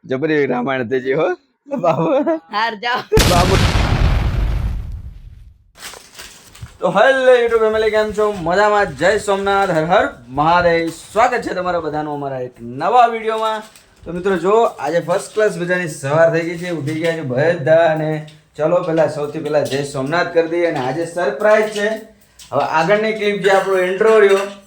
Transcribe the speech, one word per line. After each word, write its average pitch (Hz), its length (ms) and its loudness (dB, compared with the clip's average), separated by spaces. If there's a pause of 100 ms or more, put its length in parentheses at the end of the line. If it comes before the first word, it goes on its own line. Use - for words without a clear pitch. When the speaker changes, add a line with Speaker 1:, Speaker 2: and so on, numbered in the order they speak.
Speaker 1:
જબરી 143 420 0
રામાયણ 123 420 -2
થઈ 131 120 -2
ગઈ 131 120 -4
હો, 156 160 0 (380)
બાબુ. 175 420 0 (440)
Speaker 2:
હાર 220 220 -2
જાઓ. 240 240 -4 (320)
Speaker 1:
બાબુ. 180 240 2 (3250)
તો 185 120 -2
હેલો 254 460 4
YouTube 233 220 2
ફેમિલી, 220 320 2
કેમ 214 220 0
છો? 214 200 0
મજામાં? 196 640 0
જય 190 220 2
સોમનાથ, 196 520 0
હર 156 140 0
હર 185 200 2 (240)
મહાદેવ. 165 640 2 (200)
સ્વાગત 240 280 2
છે 185 140 -6
તમારા 180 260 -2
બધાનું 151 340 -6
અમારા 139 240 -8
એક 123 220 -12
નવા 165 460 2
વીડિયોમાં. 220 560 -4 (420)
તો 170 80 -12
મિત્રો 180 240 -2
જો, 180 180 2 (240)
આજે 156 220 -2
ફર્સ્ટ 175 340 -4
ક્લાસ 208 220 2
મજાની 175 320 -2
સવાર 156 420 2
થઈ 160 100 0
ગઈ 170 180 -6
છે, 180 120 -8
ઉઠી 156 300 -6
ગયા 165 120 -2
છે 160 100 -6
બધા 156 720 2
અને 156 300 -4 (300)
ચલો 165 260 0
પહેલા, 160 260 0
સૌથી 147 300 -6
પહેલા 147 220 -2
જય 135 240 -2
સોમનાથ 151 500 -2
કરી 160 140 2
દઈએ. 170 180 0
અને 156 200 -2
આજે 165 200 -4
સરપ્રાઈઝ 208 600 2
છે. 208 240 -4 (640)
હવે 131 120 0
આગળની 202 480 0
ક્લિપ 202 320 -2
જે 202 60 4
આપણો 190 280 2
ઇન્ટ્રો 196 400 4
રહ્યો 196 200 6 (280)